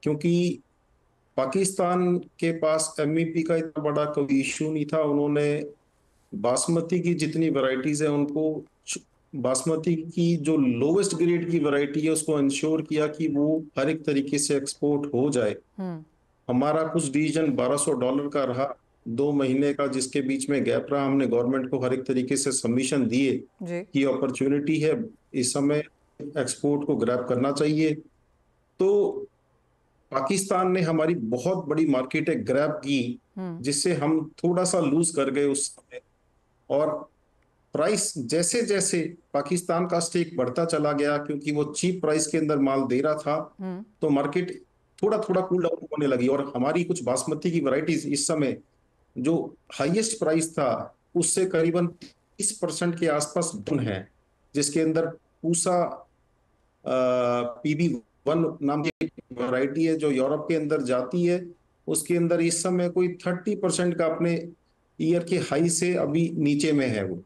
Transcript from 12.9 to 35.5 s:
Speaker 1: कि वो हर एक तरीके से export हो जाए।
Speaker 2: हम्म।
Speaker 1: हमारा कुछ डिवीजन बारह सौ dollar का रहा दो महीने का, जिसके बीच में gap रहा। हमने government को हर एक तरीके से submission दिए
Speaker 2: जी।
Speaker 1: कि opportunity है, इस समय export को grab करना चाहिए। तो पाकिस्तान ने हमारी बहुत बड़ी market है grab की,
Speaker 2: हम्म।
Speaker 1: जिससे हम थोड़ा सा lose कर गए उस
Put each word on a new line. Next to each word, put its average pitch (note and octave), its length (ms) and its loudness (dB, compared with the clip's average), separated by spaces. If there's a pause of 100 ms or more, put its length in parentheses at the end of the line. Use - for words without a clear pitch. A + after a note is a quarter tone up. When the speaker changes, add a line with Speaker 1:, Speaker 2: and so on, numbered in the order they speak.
Speaker 1:
कि D3+ 220 -2
वो D3+ 360 2 (140)
हर C#3+ 120 0
एक D#3+ 140 -4
तरीके C#3 340 0
से C#3+ 180 0
export C#3+ 580 -2
हो C3 160 2
जाए। A2 260 0 (220)
Speaker 2:
हम्म। F3 260 -8 (460)
Speaker 1:
हमारा D3 320 2
कुछ D#3 300 -2
डिवीजन D3+ 400 2
बारह B2 240 2
सौ D3 160 0
dollar C3+ 360 0
का C#3+ 160 0
रहा B2+ 320 -2 (320)
दो C3+ 240 0
महीने C#3 420 2
का, C#3+ 120 0
जिसके C3 340 -2
बीच C3+ 300 -2
में C3+ 140 2
gap A#2+ 280 0
रहा। C#3 140 0
हमने C3+ 200 2
government B2+ 440 0
को C3+ 80 -2
हर B2 160 0
एक C3 120 -4
तरीके B2+ 300 0
से C3+ 160 0
submission B2+ 540 0
दिए B2+ 380 2 (180)
Speaker 2:
जी। F3 180 -6
Speaker 1:
कि C#3 240 0
opportunity C#3 760 0
है, D3+ 240 0 (300)
इस B2+ 180 0
समय D3 320 0 (540)
export C#3+ 480 0
को C#3+ 100 0
grab A#2+ 320 0
करना B2+ 240 0
चाहिए। D3+ 420 2 (840)
तो G3 320 4 (1000)
पाकिस्तान F#3 600 0
ने F#3 80 2
हमारी D#3+ 340 2
बहुत C#3+ 520 -2
बड़ी D#3 200 2
market C#3+ 420 0
है C3 160 -2
grab C#3 260 2
की, C3+ 500 -2 (180)
Speaker 2:
हम्म। F3 240 -8
Speaker 1:
जिससे C#3+ 320 0
हम D#3 380 0 (120)
थोड़ा F3 200 2
सा F3+ 160 2
lose D#3+ 300 2
कर C#3 200 0
गए C#3+ 140 0
उस C#3 300 0